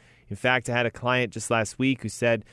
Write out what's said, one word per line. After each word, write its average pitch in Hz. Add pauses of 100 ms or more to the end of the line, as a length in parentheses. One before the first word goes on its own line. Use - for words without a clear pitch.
(300)
In -
fact, 127
I 120
had 120
a 117
client 123
just -
last 113
week 131
who 107
said, 117